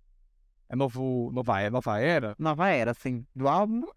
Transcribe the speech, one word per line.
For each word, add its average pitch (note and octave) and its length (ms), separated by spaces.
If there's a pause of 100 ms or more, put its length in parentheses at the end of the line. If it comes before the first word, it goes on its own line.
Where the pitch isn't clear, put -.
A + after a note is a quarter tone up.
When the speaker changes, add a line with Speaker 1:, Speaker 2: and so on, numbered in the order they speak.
(680)
Speaker 1:
É A#2+ 60
novo, B2+ 580
nova B2 280
é-, G#2 80
nova A#2 300
era? C3 380
Speaker 2:
Nova D#3+ 320
era, A#2+ 240
sim. B2 320 (100)
Do C3+ 120
álbum? G#3+ 360 (140)